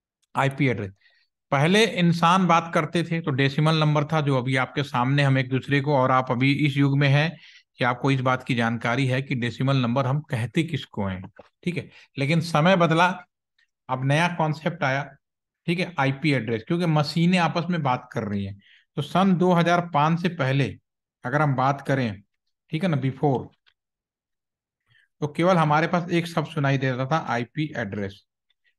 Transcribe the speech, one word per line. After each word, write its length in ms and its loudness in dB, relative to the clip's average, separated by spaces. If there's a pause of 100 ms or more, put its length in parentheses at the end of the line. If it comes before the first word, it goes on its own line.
(360)
आईपी 300 0
एड्रेस। 240 -2 (600)
पहले 340 4
इंसान 640 4
बात 280 2
करते 300 -2
थे 160 -4
तो 100 -4
डेसिमल 500 2
नंबर 240 2
था, 160 -2
जो 180 0
अभी 180 -2
आपके 260 -2
सामने 400 0
हम 160 4
एक 100 -2
दूसरे 320 0
को, 160 0
और 140 4
आप 200 2
अभी 220 2
इस 240 0
युग 220 2
में 100 4
हैं 280 2 (420)
कि 60 0
आपको 260 0
इस 100 0
बात 220 0
की 120 -4
जानकारी 520 -2
है 160 -2
कि 120 -6
डेसिमल 420 -2
नंबर 300 0
हम 140 -2
कहते 420 -4
किसको 440 -6
हैं। 160 -8 (420)
ठीक 120 -4
है, 140 -10 (280)
लेकिन 220 0
समय 360 2
बदला, 480 2 (640)
अब 160 -4
नया 240 2
कॉन्सेप्ट 560 -4
आया, 180 -2 (640)
ठीक 120 -2
है, 200 -6
आईपी 340 0
एड्रेस, 340 -2
क्योंकि 200 -2
मशीनें 520 2
आपस 320 0
में 120 -4
बात 300 -2
कर 100 -4
रही 220 -6
हैं। 160 -12 (360)
तो 60 -6
सन 320 2
दो 180 2
हज़ार 280 4 (140)
पाँच 260 2
से 80 -2
पहले 500 -2 (460)
अगर 180 0
हम 120 2
बात 260 0
करें, 420 -4 (500)
ठीक 100 -4
है 60 -2
ना, 80 0
before, 500 -2 (1700)
तो 80 -4
केवल 280 2
हमारे 300 2
पास 240 -2
एक 160 0
शब्द 200 -4
सुनाई 320 -2
देता 280 -4
था, 220 -2
आईपी 480 -6
एड्रेस। 460 -8 (560)